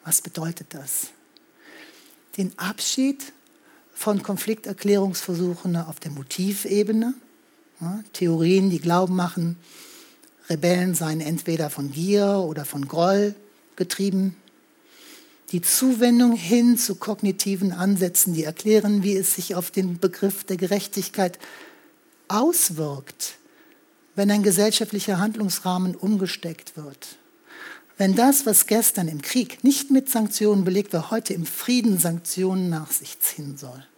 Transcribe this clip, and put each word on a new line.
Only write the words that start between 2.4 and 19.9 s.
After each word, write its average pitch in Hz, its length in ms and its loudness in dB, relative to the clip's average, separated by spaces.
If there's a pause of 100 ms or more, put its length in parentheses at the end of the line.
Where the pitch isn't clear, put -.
Abschied 262 720 -4 (640)
von 208 280 -2
Konflikterklärungsversuchen 190 1500 -2
auf 160 240 -6
der 156 100 -12
Motivebene, 202 1040 -2 (680)
ja, 180 200 -6 (120)
Theorien, 180 580 4
die 170 100 0
Glauben 180 360 2
machen, 170 400 -2 (920)
Rebellen 175 460 2
seien 160 260 -2
entweder 160 500 -2
von 143 220 -6
Gier 202 540 2
oder 156 180 -6
von 139 240 -6
Groll 196 460 2 (420)
getrieben. 190 600 -2 (1160)
Die 175 100 -2
Zuwendung 240 760 4
hin 240 400 6
zu 202 200 -2
kognitiven 196 760 -2
Ansätzen, 180 640 2
die 160 100 0
erklären, 208 580 4
wie 196 140 2
es 190 180 0
sich 185 200 -6
auf 180 160 -4
den 180 280 -2